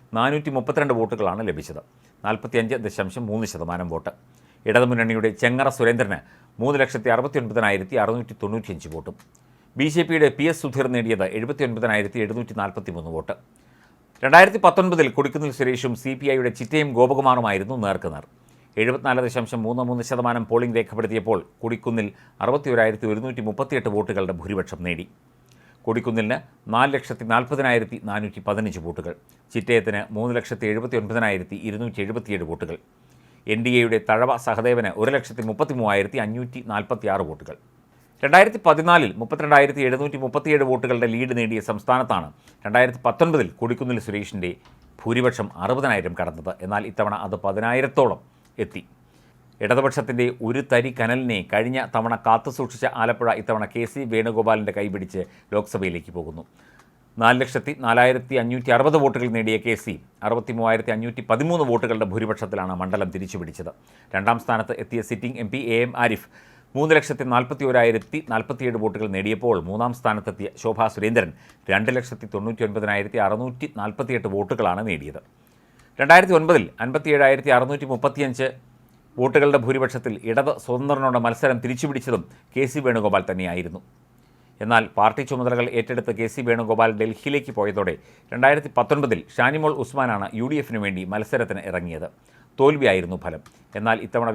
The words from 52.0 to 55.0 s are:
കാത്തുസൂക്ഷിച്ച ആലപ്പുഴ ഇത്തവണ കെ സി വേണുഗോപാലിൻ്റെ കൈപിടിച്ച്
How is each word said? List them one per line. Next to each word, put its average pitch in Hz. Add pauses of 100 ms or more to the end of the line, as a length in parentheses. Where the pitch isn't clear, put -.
കാത്തുസൂക്ഷിച്ച 120 (160)
ആലപ്പുഴ 117 (120)
ഇത്തവണ 107 (100)
കെ 117
സി 139 (100)
വേണുഗോപാലിൻ്റെ 110
കൈപിടിച്ച് 98 (320)